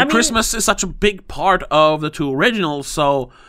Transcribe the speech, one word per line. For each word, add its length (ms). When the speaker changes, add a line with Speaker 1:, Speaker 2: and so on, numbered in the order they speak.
Speaker 1:
mean 60
Speaker 2:
Christmas 420
is 120
such 180
a 60
big 400
part 420
of 300
the 100
two 240
originals, 540
so, 420